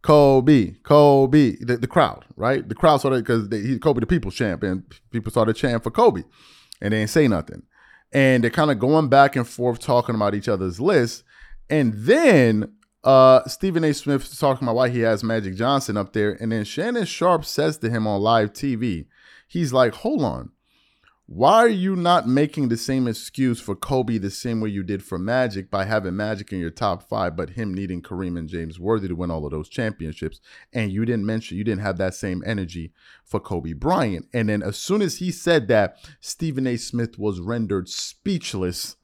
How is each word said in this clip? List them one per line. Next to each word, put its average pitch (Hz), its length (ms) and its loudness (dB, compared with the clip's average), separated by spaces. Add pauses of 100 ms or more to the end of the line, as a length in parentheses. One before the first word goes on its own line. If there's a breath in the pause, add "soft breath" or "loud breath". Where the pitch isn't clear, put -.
Kobe, 139 800 6
Kobe, 143 720 6
the, 120 200 -4
the 117 100 -4
crowd, - 380 0 (100)
right? 127 320 -2
The 107 80 -8
crowd 151 260 4
started, 131 260 0
'cause 113 240 0
they, 107 100 -4
he, 120 180 -4
Kobe 143 220 2
the 113 60 -2
People's 113 280 -2
Champ, 95 280 -2
and 92 200 -4 (280)
people 110 200 -6
started 110 260 2
chanting 120 240 -2
for 113 100 -6
Kobe, 147 320 4 (580 loud breath)
and 104 140 -2
they 110 60 0
didn't 107 100 -2
say 151 180 4
nothing. 78 360 -4 (460 soft breath)
And 131 320 4
they're 117 80 2
kinda 151 260 2
going 139 340 2
back 139 260 6
and 120 100 -2
forth 120 320 -4
talking 123 360 0
about 104 200 0
each 104 140 -6
other's 92 320 -4
lists. 143 420 0 (460 soft breath)
And 143 260 0
then, 127 800 4 (320)
uh, 131 420 8
Stephen 170 380 -2
A. 151 80 2
Smith 139 300 -2
is - 160 -16
talking 135 280 0
about 117 100 0
why 127 120 2
he 123 120 -2
has 110 220 0
Magic 110 320 -4
Johnson 117 440 -2
up 95 160 -6
there. 104 180 0
And 113 180 -6
then 110 140 -4
Shannon 220 400 -4
Sharpe 170 400 0
says 151 320 -2
to 113 140 -4
him 110 160 -2
on 101 160 -2
live 107 320 2
T 131 220 -6
V, 107 300 -6 (420 soft breath)
he's 151 260 -4
like, 127 220 2
"Hold 240 260 -4
on. 65 300 -6 (800)
Why 143 260 4
are 233 100 6
you 190 260 -2
not 175 320 2
making 139 440 0
the 117 60 0
same 131 300 -2
excuse 120 540 -4
for 98 160 -8
Kobe 120 420 -2
the 98 140 0
same 113 280 -6
way 107 100 -4
you 98 120 -6
did 98 180 -4
for - 160 -10
Magic 101 540 -2
by 98 140 -2
having 98 320 -2
Magic 104 360 -6
in 95 60 -6
your 82 140 -6
top 101 360 -4
five, 90 280 -4
but 87 140 -6
him 101 220 -8
needing 90 300 -8
Kareem 90 340 -8
and 80 120 -10
James 82 320 -10
Worthy 98 260 -2
to 90 80 -6
win 87 160 -6
all 78 140 -6
of 71 80 -8
those 78 160 -8
championships? 82 720 -8 (320 loud breath)
And 107 180 -2
you 104 140 -4
didn't 113 200 0
mention, 110 320 -4
you 104 60 -6
didn't 104 200 -2
have 98 160 -2
that 92 160 -2
same 90 300 -6
energy 87 480 -8 (320 soft breath)
for - 140 -6
Kobe 82 360 -6
Bryant." 104 580 -4
And 113 160 -2
then 104 120 0
as 101 160 -8
soon 208 260 -2
as 180 160 -4
he 180 120 -6
said 156 380 0
that, 104 300 2 (220 soft breath)
Stephen 135 460 -6
A. 120 100 -2
Smith 120 400 -6
was 101 220 -4
rendered 98 500 -4
speechless - 1160 -6